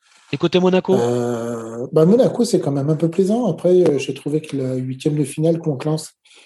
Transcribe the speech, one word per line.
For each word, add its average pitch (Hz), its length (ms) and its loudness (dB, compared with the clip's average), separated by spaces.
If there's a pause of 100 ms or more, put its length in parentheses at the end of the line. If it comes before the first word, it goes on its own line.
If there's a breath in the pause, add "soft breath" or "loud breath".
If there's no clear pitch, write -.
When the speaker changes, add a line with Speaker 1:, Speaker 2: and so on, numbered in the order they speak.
(320 soft breath)
Speaker 1:
Et 143 60 -4
côté 180 220 2
Monaco ? 185 340 2
Speaker 2:
Euh, 120 1000 -4
bah, 156 140 6
Monaco, 233 380 4
c'est 185 140 2
quand 143 140 -2
même 139 160 -2
un 156 80 2
peu 165 140 0
plaisant. 196 400 0
Après, 175 360 2
euh, 143 120 2
j'ai 131 160 -6
trouvé 151 260 -4
que 147 160 -8
le 131 220 -4
huitième 131 380 -4
de 147 80 0
finale 160 340 0
contre 151 280 -4
Lens, 156 260 -4 (340 soft breath)